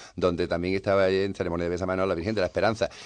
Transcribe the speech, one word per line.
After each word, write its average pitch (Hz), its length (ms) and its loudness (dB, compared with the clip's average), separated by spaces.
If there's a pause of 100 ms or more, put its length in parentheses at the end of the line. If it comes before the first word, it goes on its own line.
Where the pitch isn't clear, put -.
(160)
donde 87 320 2
también 87 280 0
estaba 98 340 2
en 95 260 0
ceremonia 87 300 -2
de 85 60 -2
besamano 92 340 0
la 95 100 0
Virgen 90 200 -2
de 98 60 0
la 90 60 2
Esperanza. 98 420 0 (160)